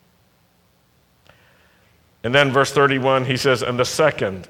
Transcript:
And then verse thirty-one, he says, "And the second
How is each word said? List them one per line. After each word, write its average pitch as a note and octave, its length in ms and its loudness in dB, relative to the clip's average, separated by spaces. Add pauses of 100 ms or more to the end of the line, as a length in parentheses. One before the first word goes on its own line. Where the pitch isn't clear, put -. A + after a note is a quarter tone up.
(2250)
And A#2 100 -4
then C#3 180 4
verse C3+ 200 2
thirty-one, C3+ 540 2
he B2+ 120 -2
says, B2+ 260 0
"And B2 140 -6
the A#2+ 80 0
second G#2+ 640 -2